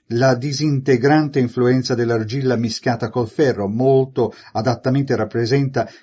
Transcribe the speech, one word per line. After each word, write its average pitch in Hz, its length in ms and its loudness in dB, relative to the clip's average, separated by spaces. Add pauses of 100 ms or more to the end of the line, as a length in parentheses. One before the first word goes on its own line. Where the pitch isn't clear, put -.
(100)
La 123 240 2
disintegrante 143 1040 0
influenza 127 560 0
dell'argilla 117 600 -2
mischiata 117 520 -4
col 117 200 -4
ferro 107 400 0
molto 131 680 2 (160)
adattamente 127 640 -2
rappresenta 123 760 -2 (140)